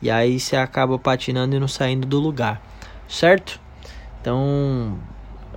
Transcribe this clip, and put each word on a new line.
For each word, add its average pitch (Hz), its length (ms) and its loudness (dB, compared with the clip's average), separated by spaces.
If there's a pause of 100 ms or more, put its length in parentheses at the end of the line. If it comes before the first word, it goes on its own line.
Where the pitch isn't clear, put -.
E 120 100 0
aí 120 280 4
você - 160 -2
acaba 131 440 2
patinando 127 580 0
e - 20 2
não 139 80 0
saindo 131 400 0
do 139 140 2
lugar, 123 420 -2 (460)
certo? 190 500 4 (600)
Então, 131 760 0 (600)